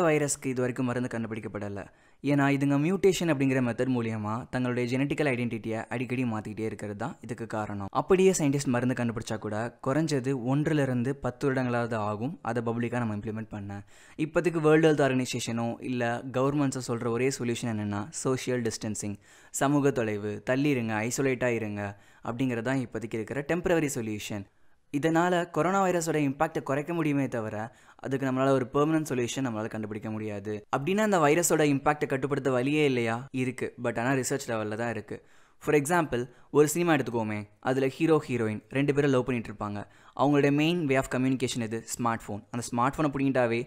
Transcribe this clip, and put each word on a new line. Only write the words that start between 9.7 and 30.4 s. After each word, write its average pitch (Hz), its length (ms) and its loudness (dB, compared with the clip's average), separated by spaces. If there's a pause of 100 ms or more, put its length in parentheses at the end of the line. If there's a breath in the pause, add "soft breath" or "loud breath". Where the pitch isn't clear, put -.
குறைஞ்சது 143 460 2 (200)
ஒன்றுல 147 340 2
இருந்து 127 260 0 (120)
பத்து 123 200 -4
வருடங்களாவது 120 520 0 (120)
ஆகும் 107 240 -4 (180)
அதை 117 180 -2
பப்ளிக்கா 120 340 -2
நம்ம 107 160 -2
இம்ப்ளிமெண்ட் 110 360 -8
பண்ண. 101 260 -8 (380 loud breath)
இப்போதைக்கு 160 480 0
வேர்ல்டு 160 220 8
ஹெல்த் 147 180 4
ஆர்கனைசேஷனோ 120 600 0 (240)
இல்ல 120 200 0 (280)
கவர்மெண்ட்ஸோ 139 500 2
சொல்ற 117 180 -2 (100)
ஒரே 127 200 2
சொல்யூஷன் 120 360 -2
என்னன்னா 104 300 -2 (200)
சோஷியல் 127 460 0
டிஸ்டன்சிங், 104 480 -6 (360 soft breath)
சமூக 139 380 2
தொலைவு, 107 420 -2 (100)
தள்ளி 139 320 2
இருங்க, 113 180 -2 (100)
ஐசோலேட்டா 127 560 0
இருங்க 104 220 -6 (420 soft breath)
அப்படிங்கிறது 120 460 -2
தான் 135 160 0
இப்போதைக்கு 113 340 -6
இருக்கிற 117 200 -6 (100)
டெம்பரரி 165 500 2
சொல்யூஷன். 107 460 -6 (480)
இதனால 160 400 2 (180)
கொரோனா 180 300 2
வைரஸோட 170 360 2 (100)
இம்பாக்டை 156 360 -2
குறைக்க 143 300 -4
முடியுமே 151 340 0
தவிர 110 280 -6 (420 soft breath)
அதுக்கு 135 300 -4
நம்மளால 131 300 2
ஒரு 127 160 0
பெர்மனன்ட் 151 380 2
சொல்யூஷன் 123 340 -2
நம்மளால 113 260 -4
கண்டுபிடிக்க 107 380 -6
முடியாது. 107 440 -6 (220)